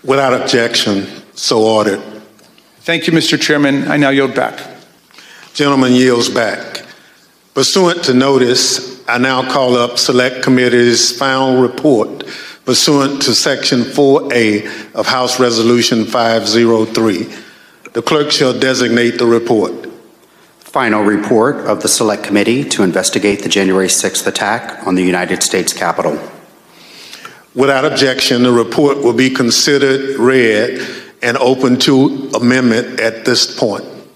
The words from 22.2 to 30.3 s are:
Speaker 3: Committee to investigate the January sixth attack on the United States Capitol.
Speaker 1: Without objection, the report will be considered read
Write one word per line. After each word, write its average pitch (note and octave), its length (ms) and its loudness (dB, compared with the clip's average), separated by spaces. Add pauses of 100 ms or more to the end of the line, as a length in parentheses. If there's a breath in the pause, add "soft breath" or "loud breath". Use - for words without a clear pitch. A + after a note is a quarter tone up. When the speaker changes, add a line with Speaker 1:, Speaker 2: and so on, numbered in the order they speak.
Speaker 3:
Committee G#2+ 460 0
to - 120 -2
investigate G2 600 0
the - 60 -4
January F#2+ 400 0
sixth - 360 -2
attack - 640 -4
on F#2 80 0
the F#2 80 0
United F2+ 400 -2
States F#2 300 -2
Capitol. E2+ 440 -4 (1400 loud breath)
Speaker 1:
Without C3+ 320 2
objection, C3 580 0
the B2 80 4
report C#3 460 2
will A#2 160 2
be C3 160 2
considered C3+ 880 0
read A#2+ 640 2 (400 loud breath)